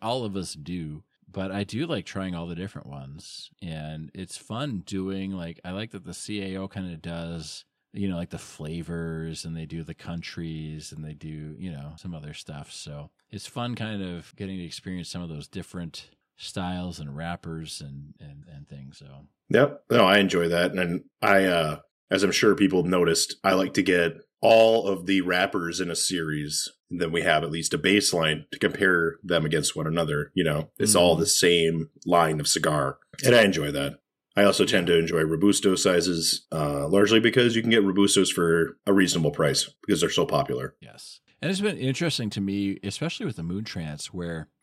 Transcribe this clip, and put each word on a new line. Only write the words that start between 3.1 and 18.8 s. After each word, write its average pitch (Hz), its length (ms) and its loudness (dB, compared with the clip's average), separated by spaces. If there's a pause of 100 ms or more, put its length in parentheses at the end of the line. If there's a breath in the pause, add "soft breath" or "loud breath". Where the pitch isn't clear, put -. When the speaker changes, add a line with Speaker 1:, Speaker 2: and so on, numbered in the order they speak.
Speaker 1:
And 78 520 -10
it's 92 240 -14
fun 113 480 -8
doing, 95 460 -6
like, 85 340 -10
I 90 60 -8
like 104 200 -8
that 92 120 -14
the 87 100 -14
C 104 280 -8 (120)
A 95 40 -8
O 95 100 -8
kinda 90 300 -10
does, 85 680 -10 (280)
you 101 160 -6
know, 90 60 -4
like, 85 140 -8
the - 80 -12
flavors, 80 1080 -8
and 82 120 -10
they 80 80 -10
do 80 180 -10
the 78 120 -12
countries, 80 960 -10
and 78 120 -14
they 76 100 -12
do, 76 440 -14
you 90 140 -10
know, 73 260 -12
some 90 160 -12
other 76 200 -14
stuff. - 380 -16
So 73 380 -14 (220)
it's 98 160 -14
fun 120 280 -6
kind 110 280 -6
of 87 320 -10
getting 95 220 -10
to 90 80 -10
experience 90 440 -10
some 90 140 -10
of 85 60 -10
those 76 180 -12
different 87 640 -12 (280)
styles 90 640 -6
and 71 160 -10
wrappers 82 680 -10
and, 71 380 -14
and, 73 320 -20
and 71 160 -18
things. 69 300 -18